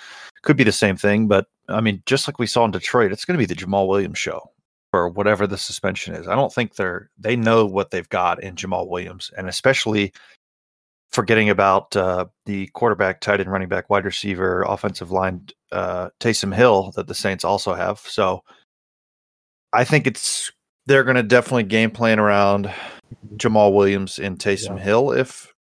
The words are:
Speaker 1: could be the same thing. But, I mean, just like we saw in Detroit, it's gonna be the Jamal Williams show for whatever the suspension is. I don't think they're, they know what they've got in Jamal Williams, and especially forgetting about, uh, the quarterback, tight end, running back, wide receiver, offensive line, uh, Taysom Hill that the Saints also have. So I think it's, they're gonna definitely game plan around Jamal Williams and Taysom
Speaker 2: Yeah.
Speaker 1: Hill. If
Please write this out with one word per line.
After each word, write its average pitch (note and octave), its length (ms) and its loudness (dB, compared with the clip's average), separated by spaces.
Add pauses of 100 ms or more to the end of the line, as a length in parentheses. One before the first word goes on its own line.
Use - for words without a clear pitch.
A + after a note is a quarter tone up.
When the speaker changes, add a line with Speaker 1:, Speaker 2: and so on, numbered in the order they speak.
(420)
Speaker 1:
could D3 160 2
be C3 60 2
the G#2+ 80 2
same G2 240 0
thing. G#2 320 2
But, G2 200 2 (200)
I G#2+ 140 -4
mean, G2+ 240 -2
just - 220 -2
like D3 120 -8
we A#2 80 -2
saw A#2 180 2
in G#2+ 60 0
Detroit, G2 400 0
it's - 140 -8
gonna F3+ 140 0
be A2+ 60 2
the F2+ 100 -4
Jamal F#2+ 320 -2
Williams G2 300 0
show - 340 -10 (400)
for F2 180 2
whatever G2+ 360 0
the F#2+ 120 -4
suspension - 580 -8
is. E2 120 -12
I F#2+ 80 -2
don't C3+ 180 0
think A#2 220 -4
they're, F#2 420 -6
they A#2 180 -2
know A2+ 300 4
what F#2+ 260 -2
they've G2+ 180 -6
got F2+ 340 -2
in F#2 120 -14
Jamal F2+ 340 -6
Williams, F2+ 480 -10
and F#2 100 -10
especially G#2+ 640 -2 (1000)
forgetting A2 380 2
about, G2 460 2
uh, F#2 300 0 (200)
the G2 220 -6
quarterback, G2+ 540 -2
tight G2+ 180 0
end, F#2 120 -6
running F#2+ 180 -4
back, F#2 200 -4
wide G2 160 0
receiver, F#2+ 580 -2
offensive F#2+ 480 -6
line, F#2 360 -2 (240)
uh, F#2 380 -6 (100)
Taysom G2+ 340 -2
Hill G2 420 4
that F2+ 120 -6
the G2 80 -10
Saints G2 280 -4
also G2 300 0
have. F#2 260 -4
So F#2 440 -2 (1300)
I A#2 120 2
think D3 240 2
it's, - 440 -4 (360)
they're C3+ 160 6
gonna B2 200 2
definitely A#2+ 400 4
game A2 280 2
plan A2+ 280 2
around G2+ 540 4 (640)
Jamal G#2+ 360 4
Williams G2 440 4
and F#2 220 -8
Taysom G2 380 -4
Speaker 2:
Yeah. F#2 60 -12
Speaker 1:
Hill. A#2 280 2
If - 420 -4 (100)